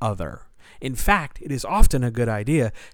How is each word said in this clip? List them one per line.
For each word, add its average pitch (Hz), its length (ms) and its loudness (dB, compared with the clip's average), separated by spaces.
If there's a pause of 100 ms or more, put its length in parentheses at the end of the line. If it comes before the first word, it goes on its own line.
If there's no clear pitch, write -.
other. 90 460 -6 (340)
In 131 140 -6
fact, 180 440 0
it 151 120 -10
is 131 120 -4
often 165 400 6
a 120 60 0
good 117 180 -2
idea 113 460 -2 (200)